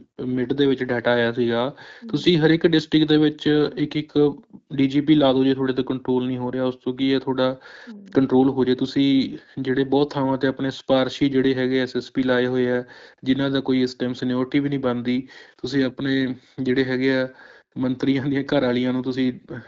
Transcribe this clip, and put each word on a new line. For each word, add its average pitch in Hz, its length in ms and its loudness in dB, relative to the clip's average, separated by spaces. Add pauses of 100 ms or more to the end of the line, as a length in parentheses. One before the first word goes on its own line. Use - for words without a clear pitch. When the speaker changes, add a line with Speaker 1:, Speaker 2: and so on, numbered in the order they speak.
(260)
Speaker 1:
ਮਿਡ 127 280 -2
ਦੇ 143 120 2
ਵਿੱਚ 131 180 0
ਡਾਟਾ 123 280 0
ਆਇਆ 120 200 2
ਸੀਗਾ। 117 380 0
Speaker 2:
ਹਮ। - 400 -18
Speaker 1:
ਤੁਸੀਂ 160 280 2
ਹਰ 151 120 4
ਇੱਕ 165 180 4
ਡਿਸਟ੍ਰਿਕਟ 156 400 2
ਦੇ 156 100 4
ਵਿੱਚ 151 600 2
ਇੱਕ-ਇੱਕ 147 640 0 (340)
ਡੀ 135 120 2
ਜੀ 139 140 0
ਪੀ 151 140 4
ਲਾ 135 180 4
ਦਿਓ, 131 100 4
ਜੇ 135 100 4
ਤੁਹਾਡੇ 131 200 -2
ਤੋਂ 127 100 -2
ਕੰਟਰੋਲ 127 440 -2
ਨਹੀਂ 127 100 -4
ਹੋ 123 140 -6
ਰਿਹਾ, 131 140 -2
ਉਸ 127 100 -2
ਤੋਂ 127 180 -6
ਕੀ 135 200 0
ਹੈ, 135 60 2
ਤੁਹਾਡਾ 131 380 -2 (320)
Speaker 2:
ਹਮ। 208 240 -18
Speaker 1:
ਕੰਟਰੋਲ 131 360 4
ਹੋ 127 160 0
ਜੇ। 123 100 2
ਤੁਸੀਂ 135 640 0 (240)
ਜਿਹੜੇ 131 220 0
ਬਹੁਤ 139 300 0
ਥਾਵਾਂ 135 240 -2
'ਤੇ 135 100 0
ਆਪਣੇ 135 220 -2
ਸਿਫਾਰਸ਼ੀ 131 600 0
ਜਿਹੜੇ 131 240 2
ਹੈਗੇ 127 260 0
ਐਸ 127 180 -4
ਐਸ 120 140 -8
ਪੀ 139 120 -2
ਲਾਏ 127 240 2
ਹੋਏ 123 240 0
ਆ, 123 120 -2 (400)
ਜਿਨ੍ਹਾਂ 131 260 0
ਦਾ 135 100 -2
ਕੋਈ 131 220 0
ਇਸ 127 140 -2
ਟਾਈਮ 123 180 -4
ਸੀਨੀਅਰਟੀ 127 460 -2
ਵੀ 143 100 -2
ਨਹੀਂ 139 100 -4
ਬਣਦੀ, 123 480 -2 (340)
ਤੁਸੀਂ 135 220 -2
ਆਪਣੇ 131 520 -2 (260)
ਜਿਹੜੇ 131 220 2
ਹੈਗੇ 131 340 0
ਆ 131 100 0 (500)
ਮੰਤਰੀਆਂ 131 480 -2
ਦੀਆਂ 139 180 -2
ਘਰ 139 220 0
ਵਾਲੀਆਂ 123 280 0
ਨੂੰ 127 100 -2
ਤੁਸੀਂ 127 300 -2 (340)